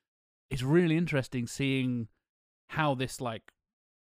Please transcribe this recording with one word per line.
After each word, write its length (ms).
It's 120
really 340
interesting 520
seeing 600
how 240
this, 260
like, 320